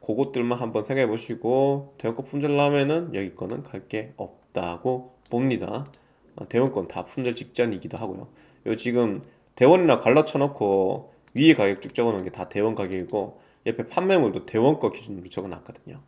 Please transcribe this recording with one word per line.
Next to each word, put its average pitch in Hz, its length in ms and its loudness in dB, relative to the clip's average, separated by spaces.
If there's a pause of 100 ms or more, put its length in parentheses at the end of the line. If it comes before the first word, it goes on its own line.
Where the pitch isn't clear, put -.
그것들만 120 540 -2
한번 110 240 -4
생각해보시고, 131 1120 -2
대원권 117 280 -4
품절 143 300 -2
나면은 143 580 2
여기 98 220 -6
거는 117 280 -8
갈 - 240 -14
게 110 300 -8
없다고 101 960 -6 (140)
봅니다. 120 560 -2 (500)
아, 101 100 -12
대원권 120 420 0
다 92 180 -8
품절 123 300 -4
직전이기도 110 640 -4
하고요. - 300 -10 (400)
요 110 80 0
지금 117 460 0 (340)
대원이나 156 440 8
갈라쳐놓고 123 1120 2 (200)
위에 156 200 6
가격 98 280 2
쭉 - 120 -12
적어놓은 113 300 0
게 92 80 -8
다 - 180 -10
대원 107 260 0
가격이고, 95 640 -4 (280)
옆에 117 200 -4
판매물도 165 580 2
대원 127 340 2
거 107 120 0
기준으로 98 360 -14
적어놨거든요. 95 800 -12